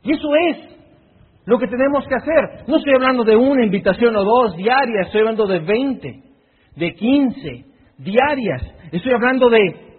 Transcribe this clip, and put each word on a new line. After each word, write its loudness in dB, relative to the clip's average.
Y -2
eso -6
es -8
lo 2
que -2
tenemos -2
que -2
hacer. -2
No 0
estoy 2
hablando 2
de 4
una 4
invitación 0
o 0
dos 2
diarias, 0
estoy -2
hablando 0
de 0
veinte, -4
de -6
quince -2
diarias. -2
Estoy -4
hablando 2
de 2